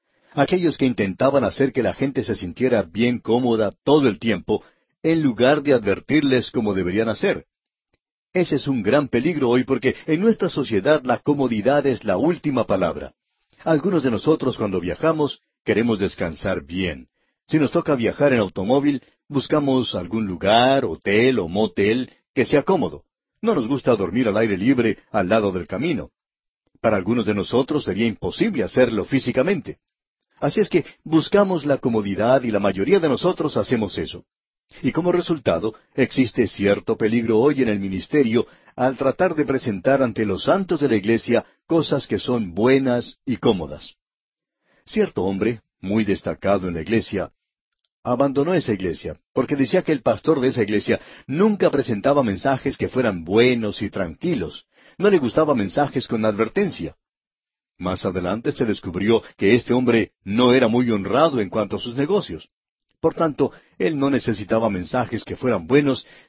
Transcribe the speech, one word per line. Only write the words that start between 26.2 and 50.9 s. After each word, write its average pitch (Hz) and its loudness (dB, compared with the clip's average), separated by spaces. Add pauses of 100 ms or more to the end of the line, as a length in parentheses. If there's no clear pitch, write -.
Para 107 2
algunos 104 0
de 104 0
nosotros 120 -2
sería 101 -2
imposible 117 -2
hacerlo 110 0
físicamente. 127 -2 (600)
Así 143 0
es 202 2
que 160 0 (180)
buscamos 156 2
la 139 2
comodidad 113 0
y 120 -2
la 104 2
mayoría 101 2
de 160 0
nosotros 156 -2
hacemos 110 -2
eso. - -10 (560)
Y 131 -2
como 180 0
resultado, 123 -2 (200)
existe 127 0
cierto 101 0
peligro 113 2
hoy 135 4
en 117 2
el 104 0
ministerio 110 0 (300)
al 127 -2
tratar 160 0
de 147 0
presentar 131 0
ante 117 -2
los 92 -4
santos 180 0
de 143 2
la 113 2
iglesia 110 0 (200)
cosas 151 0
que 104 -2
son 113 -4
buenas 123 2
y 120 -2
cómodas. 85 -2 (920)
Cierto 185 -2
hombre, 98 -2 (180)
muy 104 0
destacado 95 -2
en 87 -4
la 82 -6
iglesia, 95 -2 (720)
abandonó 139 0
esa 151 0
iglesia, 90 -6 (140)
porque 135 -2
decía 139 2
que 175 -4
el 135 -2
pastor 135 0
de 123 2
esa 123 0
iglesia 104 0 (240)